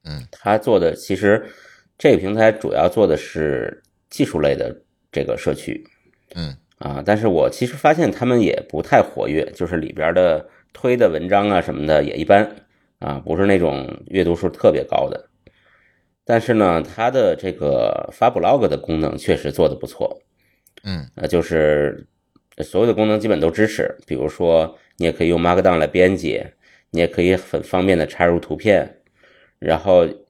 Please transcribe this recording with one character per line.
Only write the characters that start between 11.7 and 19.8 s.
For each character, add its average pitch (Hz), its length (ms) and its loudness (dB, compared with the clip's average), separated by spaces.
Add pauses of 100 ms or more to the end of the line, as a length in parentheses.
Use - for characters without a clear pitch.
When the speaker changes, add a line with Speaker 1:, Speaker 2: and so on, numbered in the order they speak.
Speaker 2:
么 73 140 -6
的 76 160 4
也 - 120 -6
一 76 80 -4
般， 101 240 4 (520)
啊， 71 260 -8
不 78 100 -4
是 98 120 2
那 98 100 4
种 71 340 -2 (180)
阅 92 140 2
读 85 120 0
数 87 120 -2
特 90 240 2
别 71 120 0
高 - 260 -2
的。 - 180 -14 (960)
但 117 160 2
是 117 140 0
呢， 90 300 2
它 117 260 -4
的 113 260 2
这 95 160 -6
个 55 640 -2
发 - 160 2
blog 104 380 2
的 73 100 -2
功 80 220 -4
能 76 180 -2
确 82 180 0
实 73 160 -4
做 82 160 2
得 - 60 -2
不 - 140 -10